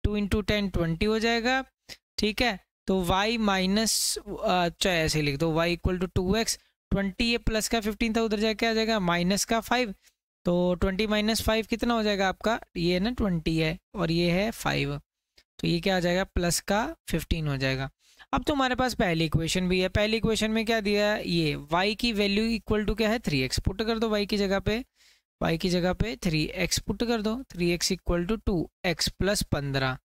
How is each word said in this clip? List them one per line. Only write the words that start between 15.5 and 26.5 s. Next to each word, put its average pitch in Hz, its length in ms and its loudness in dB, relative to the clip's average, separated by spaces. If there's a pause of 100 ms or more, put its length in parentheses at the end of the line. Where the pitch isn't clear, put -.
तो 170 80 -2
ये 165 120 0
क्या 190 180 2
आ - 20 2
जाएगा, 175 240 0
प्लस 175 360 -2
का 247 360 -2 (140)
फ़िफ़्टीन 160 380 -2
हो 139 100 -2
जाएगा। 135 320 -2 (440)
अब 262 100 0
तुम्हारे 269 320 2
पास 247 180 0
पहली 165 320 2
इक्वेशन 165 420 0
भी 180 120 2
है, 185 100 0
पहली 220 280 0
इक्वेशन 220 340 0
में 220 140 0
क्या 226 160 0
दिया 208 320 2
है, 214 160 -4
ये 160 260 2 (180)
y 202 220 2
की 240 180 -2
वैल्यू 202 320 2
इक्वल 214 400 -2
टू 214 100 -2
क्या 220 140 0
है, 233 100 0
थ्री 147 220 -2
एक्स। - 180 -2
पुट - 220 -2
कर 226 180 0
दो 226 100 0
y 208 180 0
की 208 100 0
जगह 196 220 0
पे, 214 260 -2 (580)
y 165 140 0
की 180 120 -2
जगह 180 240 2
पे 226 220 -2
थ्री 156 300 0
एक्स - 340 -2